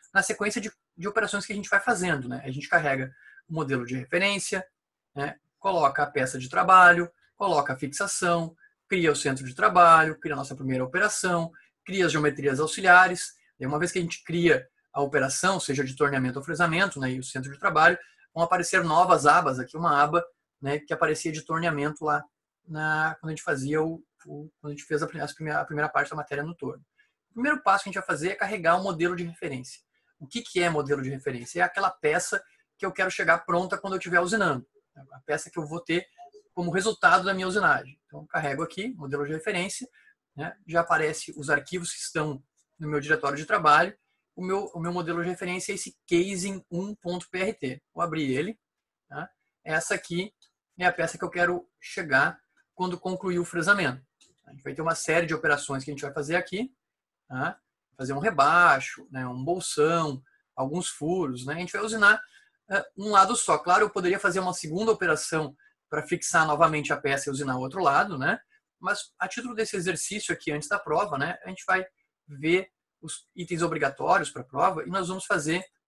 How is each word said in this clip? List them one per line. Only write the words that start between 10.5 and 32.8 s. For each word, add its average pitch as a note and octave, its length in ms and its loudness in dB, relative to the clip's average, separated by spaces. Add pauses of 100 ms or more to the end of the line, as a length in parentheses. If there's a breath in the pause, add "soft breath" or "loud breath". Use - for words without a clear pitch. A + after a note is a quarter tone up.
primeira C3 280 -2
operação, F3 680 -2 (320 soft breath)
cria F#3+ 220 2
as D#3 40 4
geometrias C#3+ 480 0
auxiliares. F3+ 760 6 (220 soft breath)
E - 80 -10
uma C#3+ 140 -2
vez E3+ 140 -2
que F#3 80 -2
a - 20 -2
gente - 220 -8
cria E3 420 4 (260)
a - 80 -2
operação, C#3+ 600 0
seja C#3 240 -2
de C3 100 -8
torneamento C3+ 460 0
ou C3 40 -14
fresamento, E3+ 540 0
né, C3 140 -2
e C3 80 -4
o - 20 -10
centro C3 300 -8
de C#3 80 -18
trabalho, E3+ 360 4 (380 loud breath)
vão E3 80 0
aparecer F3 400 0
novas E3 440 4
abas D3 340 4
aqui, B2+ 160 -10
uma D#3 260 2
aba, E3 240 2 (340)
né, C#3+ 200 -4
que D3 120 -8
aparecia D#3 380 -2
de D#3 120 -8
torneamento D#3 600 -2
lá D3 200 0 (420)
na, D#3 540 -2
quando D#3+ 100 -8
a - 60 -4
gente - 80 -14
fazia D3 360 -2
o, E3 220 -4 (240)
o, D3 240 -16 (100)
quando D3 120 -10
a C#3+ 40 -10
gente - 80 -18
fez D3+ 200 -2
a - 20 -8
pri-, D#3 140 -10
as D3 120 -8
primeira, D3+ 280 -4
a D3 40 -2
primeira D3+ 240 -4
parte C#3+ 220 -2
da D#3 60 -10
matéria D3 260 -6
no D#3+ 100 -8
torno. - 320 -10 (460)
O - 40 -20
primeiro C#4+ 280 -2
passo G3 220 2
que G3 60 -10
a - 20 -10
gente F#3+ 80 -6
vai F#3 80 -12
fazer E3 220 -2
é G3 40 -4
carregar G3 400 0
o F#3 80 0
modelo F3 320 -2
de F3 80 -6
referência. D#3+ 640 -10 (300)
O D3 80 -16
que A3+ 160 -8
que - 180 -2
é F3 80 4
modelo C#3+ 320 0
de C3 80 -6
referência? C3+ 520 -6
É - 20 4
aquela F#3 280 0
peça F3 540 -2 (320 soft breath)
que - 80 -10